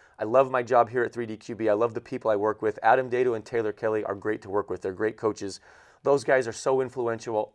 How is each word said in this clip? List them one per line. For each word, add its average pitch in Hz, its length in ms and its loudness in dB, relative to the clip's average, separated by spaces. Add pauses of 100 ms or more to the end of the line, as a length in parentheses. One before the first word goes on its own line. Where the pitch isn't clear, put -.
(180)
I 110 60 -4
love 131 260 4
my 127 140 0
job 117 260 4
here 120 140 0
at 113 80 -2
three 117 140 -6
D 110 100 -8
Q 113 200 -12
B. 110 120 -2
I 104 60 4
love 113 200 2
the 113 80 -6
people 117 300 -4
I 107 40 4
work 104 260 0
with. 107 220 -2
Adam 127 260 4
Dato 123 240 2
and 107 100 -6
Taylor 107 280 -4
Kelly 110 340 -2
are 101 100 -4
great 107 280 -4
to 95 60 -14
work 98 200 -2
with. 92 120 -6
They're 95 120 -4
great 107 240 -2
coaches. 101 420 -4 (440)
Those 139 200 4
guys 131 240 2
are 113 40 -6
so 135 300 0
influential 117 720 -4